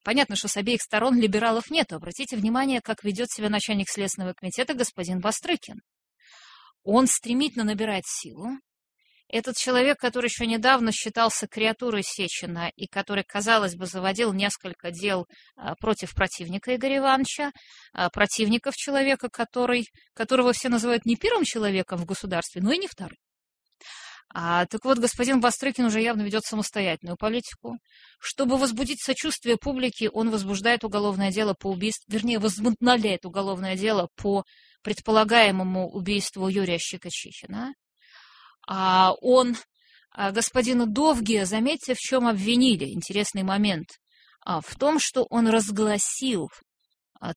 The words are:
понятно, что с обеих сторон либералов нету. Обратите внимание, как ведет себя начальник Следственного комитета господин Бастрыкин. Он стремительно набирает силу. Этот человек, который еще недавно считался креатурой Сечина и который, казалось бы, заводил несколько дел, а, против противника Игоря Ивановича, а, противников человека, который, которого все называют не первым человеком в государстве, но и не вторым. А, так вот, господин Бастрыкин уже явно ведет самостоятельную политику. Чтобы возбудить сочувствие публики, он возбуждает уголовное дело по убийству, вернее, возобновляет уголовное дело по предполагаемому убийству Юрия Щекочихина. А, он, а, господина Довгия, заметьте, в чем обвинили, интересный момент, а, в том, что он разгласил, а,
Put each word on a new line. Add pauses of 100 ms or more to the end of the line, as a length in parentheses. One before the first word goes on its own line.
понятно,
что
с
обеих
сторон
либералов
нету.
Обратите
внимание,
как
ведет
себя
начальник
Следственного
комитета
господин
Бастрыкин. (1000)
Он
стремительно
набирает
силу. (680)
Этот
человек,
который
еще
недавно
считался
креатурой
Сечина
и
который,
казалось
бы,
заводил
несколько
дел, (280)
а,
против
противника
Игоря
Ивановича, (400)
а,
противников
человека,
который, (240)
которого
все
называют
не
первым
человеком
в
государстве,
но
и
не
вторым. (1120)
А,
так
вот,
господин
Бастрыкин
уже
явно
ведет
самостоятельную
политику. (420)
Чтобы
возбудить
сочувствие
публики,
он
возбуждает
уголовное
дело
по
убийству,
вернее,
возобновляет
уголовное
дело
по (380)
предполагаемому
убийству
Юрия
Щекочихина. (920)
А,
он, (540)
а,
господина
Довгия,
заметьте,
в
чем
обвинили,
интересный
момент, (560)
а,
в
том,
что
он
разгласил, (680)
а,